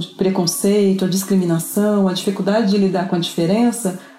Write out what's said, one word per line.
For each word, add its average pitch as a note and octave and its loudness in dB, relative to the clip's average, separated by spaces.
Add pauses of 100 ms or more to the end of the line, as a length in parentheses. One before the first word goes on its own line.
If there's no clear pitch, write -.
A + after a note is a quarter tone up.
(160)
preconceito, F#3+ 0
a F3+ 0
discriminação, F#3+ 0
a F3+ 0
dificuldade G3+ 0
de G#3 2
lidar F#3 0
com F3+ -2
a E3+ 0
diferença, F#3+ 0 (180)